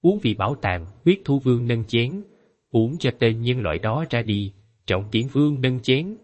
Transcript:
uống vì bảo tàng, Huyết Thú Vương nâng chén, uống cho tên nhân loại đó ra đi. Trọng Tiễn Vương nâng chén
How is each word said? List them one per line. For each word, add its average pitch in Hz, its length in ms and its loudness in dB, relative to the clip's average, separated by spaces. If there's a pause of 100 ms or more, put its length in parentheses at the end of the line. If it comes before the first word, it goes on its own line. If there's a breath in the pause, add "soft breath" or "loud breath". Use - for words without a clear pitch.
uống 196 200 4
vì 110 120 2
bảo 104 200 -2
tàng, 90 320 -4 (180)
Huyết 190 200 4
Thú 139 140 0
Vương 123 280 2
nâng 117 180 -2
chén, 127 380 -2 (480 soft breath)
uống 120 280 2
cho 135 200 0
tên 113 240 2
nhân 123 180 0
loại 82 180 -2
đó 113 320 -2
ra 120 120 -2
đi. 101 300 -2 (340)
Trọng 98 240 -2
Tiễn 117 160 0
Vương 143 340 2
nâng 127 200 0
chén 160 440 0